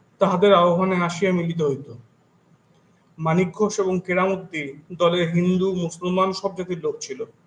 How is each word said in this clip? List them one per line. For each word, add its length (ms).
তাহাদের 360
আহ্বানে 420
আসিয়া 360
মিলিত 300
হইত। 320
মানিক 340
ঘোষ 280
এবং 260
কেরামদ্দি 640
দলে 340
হিন্দু, 480
মুসলমান 580
সব 240
জাতির 220
লোক 220
ছিল। 240